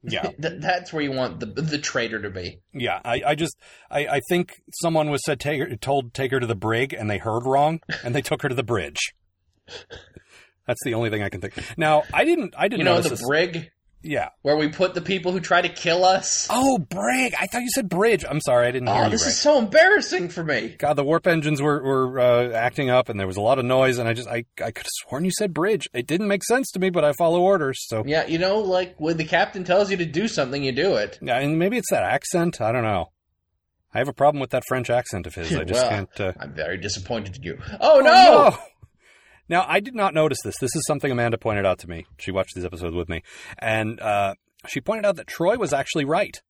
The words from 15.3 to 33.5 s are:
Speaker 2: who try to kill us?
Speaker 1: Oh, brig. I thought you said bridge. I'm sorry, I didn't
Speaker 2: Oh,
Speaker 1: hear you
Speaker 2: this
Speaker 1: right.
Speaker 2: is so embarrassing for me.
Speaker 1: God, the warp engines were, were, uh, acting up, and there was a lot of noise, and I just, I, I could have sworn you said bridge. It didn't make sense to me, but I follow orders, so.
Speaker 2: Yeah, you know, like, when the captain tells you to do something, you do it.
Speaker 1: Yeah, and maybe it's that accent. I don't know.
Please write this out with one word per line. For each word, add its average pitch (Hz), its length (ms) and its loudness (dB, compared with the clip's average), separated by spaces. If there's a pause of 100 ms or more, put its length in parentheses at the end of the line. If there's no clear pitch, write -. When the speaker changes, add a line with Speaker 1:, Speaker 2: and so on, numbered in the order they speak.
Speaker 2:
who 185 80 -2
try 175 200 2
to 175 80 -2
kill 175 380 2
us? - 420 2
Speaker 1:
Oh, 262 300 2
brig. 226 600 -2
I 185 80 -2
thought 233 140 -4
you 247 80 -6
said 226 220 -2
bridge. 202 360 2
I'm 147 140 -2
sorry, 123 260 4
I 123 40 2
didn't 123 180 -4
Speaker 2:
Oh, 101 60 2
Speaker 1:
hear 107 100 2
you - 60 2
Speaker 2:
this 226 140 0
Speaker 1:
right. 277 40 0
Speaker 2:
is - 100 -2
so 294 200 6
embarrassing 302 720 4
for 170 120 -8
me. 127 360 -2
Speaker 1:
God, 147 160 2
the 143 100 0
warp 160 220 0
engines 151 340 0
were, 147 220 0
were, 131 360 0
uh, 123 340 4
acting 123 360 -2
up, 123 220 2
and 104 100 -4
there 95 60 -2
was 92 100 -4
a 101 60 -2
lot 131 160 4
of 120 80 -2
noise, 131 320 4
and 117 100 -2
I 117 60 0
just, 120 120 -8
I, 117 200 -6 (180)
I 113 60 -4
could - 160 -14
have - 200 -10
sworn 160 200 -4
you 185 60 0
said 208 200 -2
bridge. 170 400 0
It 120 140 -4
didn't 190 220 -2
make 196 160 0
sense 254 260 0
to - 80 -8
me, 185 100 2
but 170 160 2
I 147 80 4
follow 170 300 2
orders, 170 340 2 (120)
so. 110 180 -4
Speaker 2:
Yeah, 151 200 0
you 160 120 -2
know, 190 220 2
like, 185 380 0
when 160 200 -2
the 156 80 -2
captain 185 380 0
tells 190 260 2
you 190 80 0
to 170 80 -2
do 175 220 -2
something, 139 360 -2
you 135 80 -2
do 156 220 0
it. 104 260 -2
Speaker 1:
Yeah, 127 180 -2
and 147 200 0
maybe 196 180 0
it's - 140 -4
that 127 140 2
accent. 165 580 -2
I 110 100 0
don't 123 120 0
know. 98 280 -2 (800)